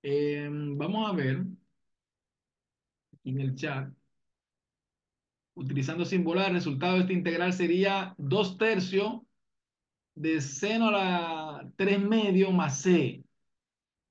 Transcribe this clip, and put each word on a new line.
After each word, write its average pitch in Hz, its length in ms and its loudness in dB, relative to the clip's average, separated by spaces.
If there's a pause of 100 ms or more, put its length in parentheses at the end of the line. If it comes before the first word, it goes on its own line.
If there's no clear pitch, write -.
Em, 147 720 -2
vamos 208 320 -2
a 196 60 -2
ver 147 300 0 (1800)
en 131 160 -4
el 135 160 -2
chat. 135 360 -6 (1600)
Utilizando 139 520 -4
Simbola, 180 420 2
el 180 60 0
resultado 170 420 0
de 185 60 6
esta 185 120 0
integral 175 400 0
sería 185 640 0
dos 185 400 0
tercios 214 640 0 (960)
de 156 260 0
seno 220 480 0
a - 20 4
la 170 840 -2
tres 196 240 2
medio 196 520 4
más 165 300 0
C. 170 420 2 (880)